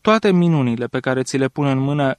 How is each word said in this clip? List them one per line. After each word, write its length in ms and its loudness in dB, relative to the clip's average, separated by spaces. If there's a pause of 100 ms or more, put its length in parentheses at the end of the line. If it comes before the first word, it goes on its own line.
toate 300 2
minunile 560 2
pe 120 -4
care 240 -2
ți 140 -6
le 100 0
pun 180 -4
în 120 0
mână 420 -2